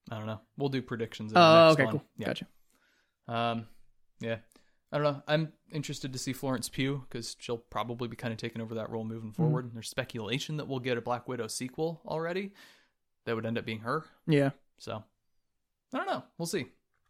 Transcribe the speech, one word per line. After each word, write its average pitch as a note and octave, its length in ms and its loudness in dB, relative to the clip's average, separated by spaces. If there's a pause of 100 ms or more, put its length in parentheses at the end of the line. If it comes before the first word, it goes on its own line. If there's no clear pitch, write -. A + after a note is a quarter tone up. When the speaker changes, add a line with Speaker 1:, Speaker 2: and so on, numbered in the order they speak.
Speaker 1:
I A2+ 80 -10
don't G#2+ 100 -8
know. A2 120 -6 (180)
We'll C#3 120 0
do C3 120 -2
predictions A2 500 -6
in - 40 2
the F3 60 10
Speaker 2:
Oh, E3 260 12
Speaker 1:
next D#3+ 60 10
Speaker 2:
okay, D3 120 4
Speaker 1:
one. A2+ 80 0
Speaker 2:
cool. D3 100 -2 (140)
Speaker 1:
Yeah. - 100 -6
Speaker 2:
Gotcha. - 200 -4 (800)
Speaker 1:
Um, A#2 400 -2 (540)
yeah. A2+ 160 -4 (520)
I D3 80 -4
don't D3 60 2 (100)
know. C#3 140 -10
I'm D#3 240 0 (180)
interested C#3+ 440 -6
to - 60 -8
see C3+ 120 -2
Florence C3 380 -4
Pugh C3+ 400 -2
'cause A#2 300 -10
she'll A#2+ 180 -4
probably A#2 500 -6
be A2+ 80 -12
kinda A2+ 220 -6
taking A#2 240 -6
over A2+ 140 -8
that A2 140 -6
role A2+ 140 -6
moving A2+ 280 -8
Speaker 2:
Mm-hmm. D#3+ 120 0
Speaker 1:
forward. B2+ 300 2
There's A2+ 160 -10
speculation B2 680 -4
that C#3+ 120 -8
we'll C3 100 -4
get B2 180 0
a A#2 40 -4
Black A#2+ 260 -4
Widow A#2 200 -6
sequel D#3+ 580 -6
already F3 480 -4 (720)
that A#2 100 -2
would A2+ 100 -2
end A2+ 120 -2
up - 80 -4
being A2 160 -6
her. C3+ 240 -4 (200)
Speaker 2:
Yeah. C#3 260 6 (260)
Speaker 1:
So, G#2+ 260 -10 (920)
I C4 40 -4
don't F#4 100 -4
know. F4+ 160 -4 (140)
We'll E3+ 80 -4
see. E3 220 -4 (420)